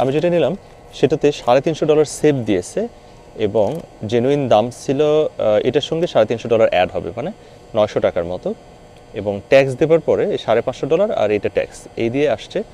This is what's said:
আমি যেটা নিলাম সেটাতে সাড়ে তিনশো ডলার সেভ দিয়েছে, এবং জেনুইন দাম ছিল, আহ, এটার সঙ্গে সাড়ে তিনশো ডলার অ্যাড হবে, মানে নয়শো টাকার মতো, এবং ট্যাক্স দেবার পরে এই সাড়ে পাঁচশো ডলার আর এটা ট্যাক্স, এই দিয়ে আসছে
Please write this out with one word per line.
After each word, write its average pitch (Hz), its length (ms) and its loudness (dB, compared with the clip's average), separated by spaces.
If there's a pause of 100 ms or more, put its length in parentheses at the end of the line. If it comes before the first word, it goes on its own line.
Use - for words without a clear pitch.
আমি 131 140 2
যেটা 156 200 0
নিলাম 127 160 2 (460)
সেটাতে 147 420 2
সাড়ে 127 260 4
তিনশো 165 240 -2
ডলার 151 140 4 (140)
সেভ 147 160 2 (140)
দিয়েছে, 110 400 -2 (580)
এবং 104 220 2 (420)
জেনুইন 131 320 2 (100)
দাম 113 180 4 (120)
ছিল, 139 220 -2
আহ, 127 640 0
এটার 143 220 -2
সঙ্গে 165 220 -2
সাড়ে 113 180 4
তিনশো 113 220 -6
ডলার 110 220 4
অ্যাড 90 220 2
হবে, 85 120 -6 (100)
মানে 151 120 -6 (460)
নয়শো 107 300 0
টাকার 87 260 -2
মতো, 190 220 -6 (680)
এবং 101 200 -4 (100)
ট্যাক্স 135 300 6
দেবার 156 280 4
পরে 110 160 2 (100)
এই 127 100 -4
সাড়ে 113 220 2
পাঁচশো 131 260 -6
ডলার 202 180 0 (100)
আর 104 160 2
এটা 101 200 -2
ট্যাক্স, - 220 -4 (240)
এই 117 120 0
দিয়ে 143 220 0
আসছে - 220 -10 (160)